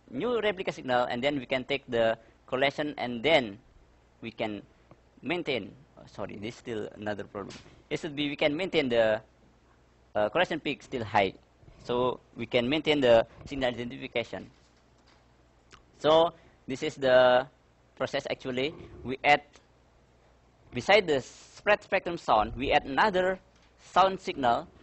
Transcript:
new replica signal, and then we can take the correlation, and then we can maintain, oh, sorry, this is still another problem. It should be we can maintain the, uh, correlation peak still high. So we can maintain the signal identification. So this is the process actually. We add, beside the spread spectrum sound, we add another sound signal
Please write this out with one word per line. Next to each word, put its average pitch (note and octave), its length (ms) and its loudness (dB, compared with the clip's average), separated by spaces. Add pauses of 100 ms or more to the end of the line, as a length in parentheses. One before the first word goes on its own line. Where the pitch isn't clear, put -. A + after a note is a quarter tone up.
new A3 320 -4
replica F#3+ 300 -4
signal, B2+ 340 -2
and A#2+ 180 -4
then C#3+ 160 -2
we A#2+ 60 -10
can B2+ 180 -4
take C3+ 240 -4
the A#2 300 2 (280)
correlation, C#3 520 -2
and A#2+ 260 -6
then B2+ 340 2 (640)
we A#2 80 -12
can G#2+ 320 -6 (600)
maintain, C#3+ 500 -6 (240)
oh, - 80 -20
sorry, G2 320 -12
this G#2+ 160 -10
is - 60 -20
still A2 360 -8
another G#2 280 -8
problem. G2 320 -12 (340)
It D3+ 100 -6
should D3+ 160 -10
be D3 140 -4
we C#3+ 60 -6
can D3 200 0
maintain D#3+ 340 -2
the, A2 320 2 (920)
uh, G#2+ 160 2
correlation E3+ 300 0
peak C#3+ 240 -6
still B2 200 -6
high. G2+ 300 2 (500)
So B2 360 -2 (180)
we A#2 80 -6
can A#2+ 240 0
maintain D3+ 320 0
the A#2 240 8 (200)
signal C3 240 -4
identification. A#2+ 800 -8 (1500)
So D#3+ 360 4 (340)
this C3 160 -8
is D#3 100 -6
the B2+ 540 6 (500)
process C#3 320 -4
actually. C3 460 -4 (280)
We B2 200 -6
add, C#3+ 180 4 (1300)
beside F#3+ 340 4
the C#3+ 140 0
spread - 600 -4
spectrum F3+ 380 -4
sound, A2+ 360 2
we B2+ 160 -4
add C3+ 140 4
another F#3 540 0 (400)
sound F#3+ 400 2
signal C#3 480 0 (160)